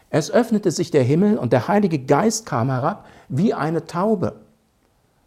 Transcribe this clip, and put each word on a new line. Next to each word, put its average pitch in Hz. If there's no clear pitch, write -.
Es 143
öffnete 214
sich 156
der 143
Himmel 175
und 120
der 123
Heilige 196
Geist 147
kam 127
herab 135
wie 175
eine 160
Taube. 185